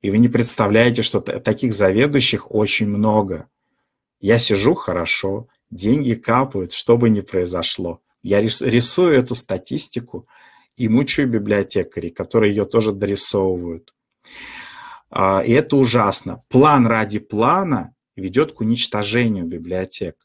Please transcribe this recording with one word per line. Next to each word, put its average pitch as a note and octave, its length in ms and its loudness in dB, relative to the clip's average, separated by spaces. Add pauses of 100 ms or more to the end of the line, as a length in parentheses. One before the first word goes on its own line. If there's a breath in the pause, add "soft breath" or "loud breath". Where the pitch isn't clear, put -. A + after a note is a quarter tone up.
И G2+ 100 -2
вы G#2 80 2
не A#2+ 100 6
представляете, A#2 720 2
что - 180 -2
т-, - 200 -8
таких A2 340 -2
заведующих A2 760 0
очень G#2+ 360 -2
много. G#2 600 0 (720)
Я A2 180 4
сижу — A2 360 2
хорошо, F#2+ 760 -6 (220)
деньги A#2 440 0
капают, A#2 580 -2
что - 240 2
бы A#2 140 4
ни G#2 100 2
произошло. F2+ 800 -6 (220)
Я G2+ 180 0
рис-, A2 220 2
рисую B2+ 560 4
эту B2+ 160 -2
статистику - 920 -6 (500 soft breath)
и A#2+ 120 -2
мучаю C3+ 400 0
библиотекарей, G2+ 800 -2
которые G#2 420 0
её G2+ 120 0
тоже A2 280 0
дорисовывают. F#2+ 1000 -2 (1160 loud breath)
А, F#2+ 340 0
и A2+ 80 2
это D3 240 2
ужасно. A2 720 0
План C#3 380 4
ради G#2+ 320 0
плана C3 760 -2 (220)
ведёт G#2 360 -2
к - 80 -14
уничтожению A2 840 -2
библиотек. F2 800 -8